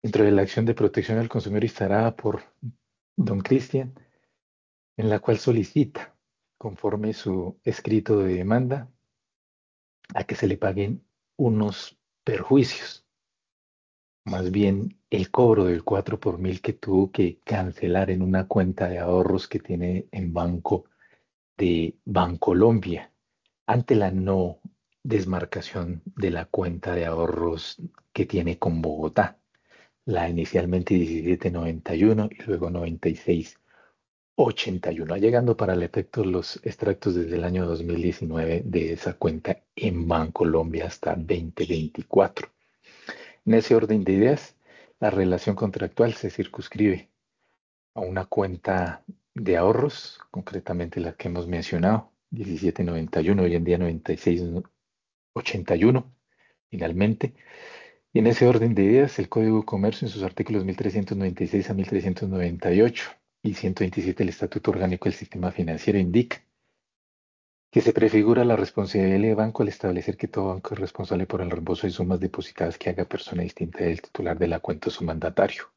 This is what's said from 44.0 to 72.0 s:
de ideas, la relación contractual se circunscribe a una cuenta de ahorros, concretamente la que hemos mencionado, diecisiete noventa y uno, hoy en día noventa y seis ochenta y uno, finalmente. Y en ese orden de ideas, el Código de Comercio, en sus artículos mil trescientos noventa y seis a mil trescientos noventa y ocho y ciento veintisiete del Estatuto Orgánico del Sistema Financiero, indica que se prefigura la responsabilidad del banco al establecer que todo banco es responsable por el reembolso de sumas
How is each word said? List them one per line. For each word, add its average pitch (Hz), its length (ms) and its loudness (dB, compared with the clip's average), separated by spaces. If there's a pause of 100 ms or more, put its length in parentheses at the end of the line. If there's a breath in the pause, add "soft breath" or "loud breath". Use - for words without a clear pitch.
de 95 100 2
ideas, 123 420 2 (440 soft breath)
la 107 100 2
relación 92 440 0
contractual 107 600 0
se 101 160 -6
circunscribe - 800 -2 (840)
a - 60 -10
una 92 240 -4
cuenta 92 800 -2 (300)
de 92 240 0
ahorros, 113 600 0 (120)
concretamente 90 680 -8
la 85 140 -6
que - 160 -10
hemos 87 180 -6
mencionado, 90 640 0 (200)
diecisiete 87 540 -2
noventa 82 360 -2
y 80 80 2
uno, 98 140 4
hoy 87 120 2
en 85 100 0
día 87 120 2
noventa 82 380 -2
y - 20 -6
seis 87 260 0 (920)
ochenta - 420 -2
y 87 80 4
uno, 127 260 4 (600)
finalmente. 98 640 -2 (800 loud breath)
Y 123 60 4
en 110 80 6
ese 117 180 6
orden 117 280 4
de 98 100 4
ideas, 131 340 4
el 95 100 -4
Código 110 300 2
de 107 80 -2
Comercio, 107 400 -2
en 101 60 -6
sus 101 100 -6
artículos 98 420 -2
mil 95 120 -4
trescientos 98 420 -2
noventa 95 260 -2
y - 20 -4
seis 98 220 0
a - 60 -2
mil 95 120 -2
trescientos 92 440 -2
noventa 87 420 -2
y 95 80 6
ocho 120 300 2 (320)
y 107 100 -2
ciento 92 280 -4
veintisiete 90 420 -2
del 90 80 0
Estatuto - 400 -4
Orgánico 90 340 -2
del - 140 -2
Sistema 90 320 -6
Financiero, 85 480 0
indica 95 440 0 (1300)
que 117 100 4
se 113 120 4
prefigura 110 520 6
la 120 100 4
responsabilidad 95 640 0
del 110 160 4
banco 107 300 0
al 104 40 0
establecer 92 480 -4
que - 120 -6
todo 95 220 -4
banco 92 240 -6
es 98 60 -8
responsable 92 460 -4
por 95 140 -6
el 90 100 -4
reembolso 87 380 -4
de 90 40 -4
sumas 90 280 -2